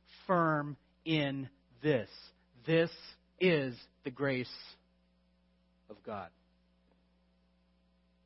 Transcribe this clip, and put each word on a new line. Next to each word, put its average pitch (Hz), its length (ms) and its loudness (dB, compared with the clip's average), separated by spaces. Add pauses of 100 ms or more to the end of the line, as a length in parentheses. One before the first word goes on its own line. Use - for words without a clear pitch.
(280)
firm 156 480 2 (280)
in 139 440 -2 (340)
this. 135 260 2 (560)
This 165 260 2 (500)
is 147 340 2 (300)
the 135 80 -8
grace 127 340 -2 (1400)
of 104 60 -16 (100)
God. 98 220 -10 (2000)